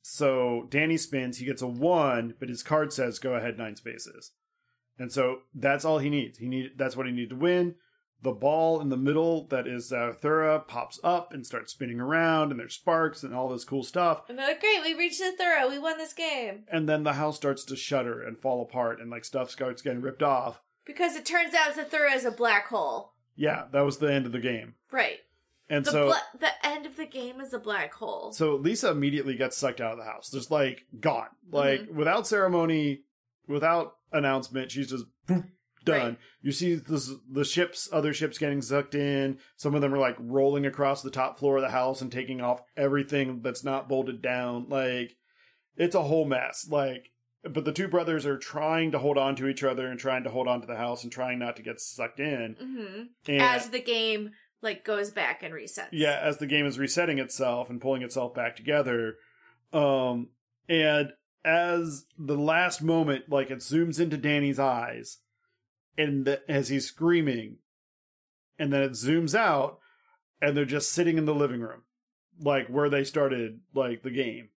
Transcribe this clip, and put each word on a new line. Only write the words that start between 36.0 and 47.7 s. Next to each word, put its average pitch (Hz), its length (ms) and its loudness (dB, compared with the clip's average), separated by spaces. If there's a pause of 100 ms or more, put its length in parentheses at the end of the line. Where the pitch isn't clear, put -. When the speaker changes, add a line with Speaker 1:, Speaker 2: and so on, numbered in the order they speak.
Speaker 2:
Right. 120 160 -4 (240)
Speaker 1:
You 139 100 -2
see 175 240 0
this, 135 360 -4 (200)
the 139 140 0
ships, 175 460 -2
other 151 220 0
ships 151 240 -4
getting 143 240 0
sucked 139 320 -2
in. 139 460 0 (160)
Some 147 180 -2
of 147 80 2
them 139 120 2
are, 139 60 2
like, 123 200 2
rolling 139 460 2
across 139 360 0
the 135 100 -8
top 131 280 -2
floor 139 180 4
of 131 60 4
the 131 60 0
house 131 320 0
and 127 100 -8
taking 127 300 -6
off 123 200 0 (140)
everything 139 680 0
that's 123 220 -4
not 135 260 -2
bolted 131 320 -2
down. 123 480 -2
Like, 127 460 -2 (600)
it's 175 180 2
a 170 80 4
whole 151 220 4
mess. 127 440 -2
Like, 135 400 -2 (340)
but 147 220 -4
the 151 80 0